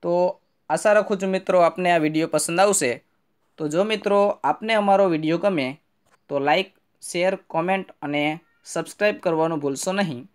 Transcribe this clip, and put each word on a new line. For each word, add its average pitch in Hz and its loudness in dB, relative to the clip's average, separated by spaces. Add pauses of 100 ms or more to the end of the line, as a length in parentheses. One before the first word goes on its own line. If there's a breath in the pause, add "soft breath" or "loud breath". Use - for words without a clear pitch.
તો 175 -2 (280)
આશા 190 2
રાખું 208 2
છું 190 -4
મિત્રો, 190 0
આપને 175 2
આ 170 4
વીડિયો 156 0
પસંદ 170 -2
આવશે. 185 2 (540)
તો 156 -6
જો 160 0
મિત્રો, 202 0
આપને 214 -2
અમારો 196 4
વીડિયો 160 0
ગમે 156 -2 (500)
તો 143 -2
લાઈક, 151 0 (260)
શેર, 180 -2
કોમેન્ટ 185 -4 (100)
અને 147 -2 (240)
સબસ્ક્રાઇબ - -4
કરવાનું 160 0
ભૂલશો 143 -4
નહીં 170 -4